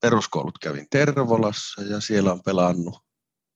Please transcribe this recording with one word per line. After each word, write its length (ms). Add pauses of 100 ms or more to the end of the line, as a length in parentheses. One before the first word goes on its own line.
peruskoulut 560
kävin 300
Tervolassa 920
ja 180
siellä 320
on 120
pelannut, 600 (520)